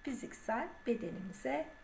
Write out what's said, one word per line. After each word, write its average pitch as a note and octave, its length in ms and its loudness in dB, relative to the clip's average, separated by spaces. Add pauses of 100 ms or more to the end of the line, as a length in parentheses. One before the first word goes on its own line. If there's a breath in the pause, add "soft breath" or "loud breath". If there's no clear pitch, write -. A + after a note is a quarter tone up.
fiziksel B3+ 640 0 (200)
bedenimize A#3+ 800 2 (160)